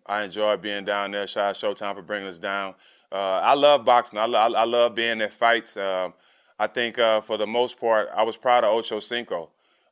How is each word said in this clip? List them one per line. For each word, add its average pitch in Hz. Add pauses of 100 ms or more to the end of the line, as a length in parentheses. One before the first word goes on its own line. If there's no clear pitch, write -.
I 104
enjoyed 101
being 101
down 101
there. 101
Shout 101
out 101
Showtime 101
for 98
bringing 98
us 87
down. 98 (360)
Uh, 95
I 117
love 143
boxing. 120
I 110
lo-, 120
I, 110 (120)
I 113
love 120
being 117
at 104
fights. 117
Um, 92 (460)
I 107
think, 117
uh, 110
for 110
the 104
most 120
part, 110
I 107
was 110
proud 123
of 107
Ocho 113
Cinco. 101 (420)